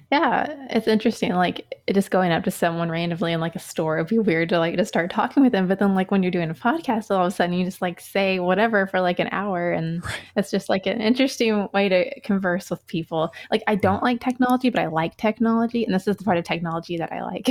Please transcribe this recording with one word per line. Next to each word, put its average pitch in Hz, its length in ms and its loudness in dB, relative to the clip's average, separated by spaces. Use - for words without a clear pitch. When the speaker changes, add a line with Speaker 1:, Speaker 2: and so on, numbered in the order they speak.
Speaker 1:
Yeah, 277 580 0
it's 226 160 0
interesting. 220 460 0
Like, 180 540 -2
it - 80 0
just 190 160 2
going 185 220 2
up 160 120 0
to 190 60 -2
someone 170 400 -2
randomly 170 420 -2
in, 165 80 0
like, 165 160 -4
a - 20 -8
store, 160 380 -4
it'd 160 140 -2
be 226 80 2
weird 170 320 2
to, 175 80 2
like, 170 180 0
just 185 140 0
start 175 200 0
talking 247 320 2
with 247 100 6
them. 190 140 2
But 190 140 2
then, 196 140 4
like, 190 160 0
when 196 120 2
you're 180 80 2
doing 170 200 0
a 160 40 -4
podcast, 240 560 -2
all 190 140 2
of 175 80 0
a - 20 -6
sudden 175 200 0
you 180 100 2
just, 180 160 -6
like, 175 180 -4
say 190 400 -2
whatever 190 480 2
for, 190 140 0
like, 180 180 0
an 175 140 0
hour, 175 400 -2
and 165 320 -4
Speaker 2:
Right. - 160 -8
Speaker 1:
it's 202 140 -2
just, 196 180 -2
like, 196 180 0
an 220 140 -2
interesting 220 720 2
way 196 160 2
to 185 320 0
converse 190 500 -2
with - 160 -8
people. 165 460 -4
Like, 220 160 0
I 214 60 0
Speaker 2:
Yeah. 208 80 0
Speaker 1:
don't 196 220 2
like 240 180 0
technology, 254 480 2
but 202 140 0
I 165 40 0
like 160 300 -2
technology, 226 680 0
and 185 100 0
this 190 120 0
is 202 100 0
the 185 80 -12
part 190 120 2
of 170 80 0
technology 170 540 -4
that 160 140 -4
I 180 120 -8
like. 180 260 -4